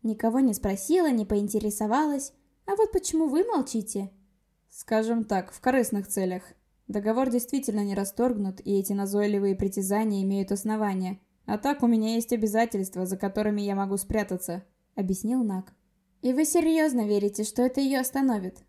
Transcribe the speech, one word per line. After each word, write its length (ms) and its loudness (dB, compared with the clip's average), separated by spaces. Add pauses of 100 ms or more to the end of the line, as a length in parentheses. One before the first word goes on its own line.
Никого 380 0
не 120 4
спросила, 560 2
не 160 2
поинтересовалась. 1080 0 (320)
А 100 -2
вот 160 2
почему 360 0
вы 180 2
молчите? 640 -2 (580)
Скажем 540 0
так, 280 -2
в 100 -20
корыстных 460 2
целях. 360 -2 (440)
Договор 420 0
действительно 560 0
не 100 -4
расторгнут, 680 -2
и 140 0
эти 140 0
назойливые 640 0
притязания 680 0
имеют 280 0
основание. 680 -2 (240)
А 120 -4
так 260 0
у 40 4
меня 280 2
есть 180 -2
обязательства, 720 0
за 120 -4
которыми 440 0
я 140 -2
могу 220 -2
спрятаться, 640 -4 (320)
объяснил 480 -2
Наг. 300 -4 (480)
И 120 2
вы 120 2
серьёзно 640 2
верите, 360 0
что 200 0
это 180 2
её 200 2
остановит? 680 0